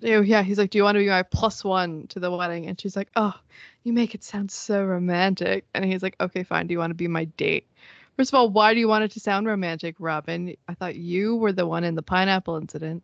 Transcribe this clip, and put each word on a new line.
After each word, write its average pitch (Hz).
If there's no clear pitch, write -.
oh, 214
yeah, 208
he's 196
like, 202
"Do 208
you 202
want 208
to 202
be 202
my 185
plus -
one 180
to -
the 180
wedding?" 170
And 185
she's 196
like, 196
"Oh, 208
you 240
make 233
it 202
sound 202
so 202
romantic." 185
And 190
he's 190
like, 185
"Okay, 180
fine. 170
Do 170
you 170
want 170
to 170
be 175
my 165
date?" 160
First 262
of -
all, 247
why 214
do 233
you 226
want 214
it 208
to -
sound 202
romantic, 170
Robin? 165
I 175
thought 175
you 185
were 220
the 180
one 170
in 170
the 160
pineapple 185
incident 160